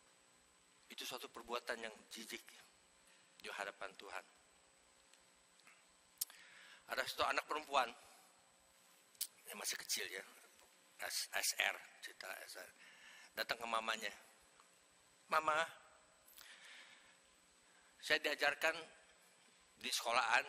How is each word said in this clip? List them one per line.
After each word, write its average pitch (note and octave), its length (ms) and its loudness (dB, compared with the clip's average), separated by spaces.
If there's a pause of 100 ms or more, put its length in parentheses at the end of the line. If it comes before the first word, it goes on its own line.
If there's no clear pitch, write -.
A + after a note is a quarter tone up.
(880)
itu C3 160 -10
suatu B2+ 240 -6
perbuatan A#2+ 560 -4
yang A2 80 -4 (160)
jijik A2+ 340 -8 (920)
di G#2 160 -10
hadapan G2 480 -4
Tuhan. F#2 260 -8 (2500)
Ada B2 160 0
satu C#3 240 2
anak C#3 240 2
perempuan, C#3 400 4 (1600)
yang G#2 80 -8
masih - 160 -2
kecil - 320 -2
ya, F#2+ 160 -6 (840)
S-, - 300 -2
S - 240 2
R, G2 160 4 (260)
cerita - 300 -12 (180)
S - 80 -10
R. F2+ 120 -10 (680)
Datang A2+ 240 0
ke A#2 80 -4
mamanya, A2 400 2 (1200)
"Mama, D#3 300 6 (2500)
saya D#3 200 4
diajarkan D3 520 4 (1040)
di B2+ 140 -6
sekolahan A#2+ 600 6